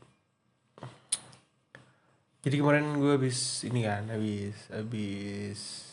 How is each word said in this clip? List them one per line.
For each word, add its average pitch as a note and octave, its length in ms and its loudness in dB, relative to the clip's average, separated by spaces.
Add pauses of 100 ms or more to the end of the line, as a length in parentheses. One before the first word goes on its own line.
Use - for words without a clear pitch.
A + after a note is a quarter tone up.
(2500)
jadi C#3+ 160 2
kemarin D3 400 4
gue C#3+ 160 6
habis B2+ 480 0
ini A#2+ 160 0
kan, G#2+ 320 0
habis, G#2 560 -4
habis G2+ 1200 -6